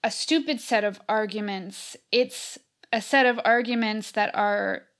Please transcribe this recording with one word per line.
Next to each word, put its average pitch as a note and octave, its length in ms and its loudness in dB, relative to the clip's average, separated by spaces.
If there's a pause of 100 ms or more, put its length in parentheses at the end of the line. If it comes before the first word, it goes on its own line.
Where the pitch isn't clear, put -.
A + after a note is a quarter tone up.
a A3+ 60 0
stupid D4 500 0
set G#3+ 240 0
of G3+ 160 -4 (100)
arguments. G3+ 840 -4 (160)
It's - 460 -2 (340)
a A3+ 100 0
set C4+ 240 4
of A#3+ 200 4
arguments A3+ 680 2
that G#3 200 0
are G3+ 500 0 (160)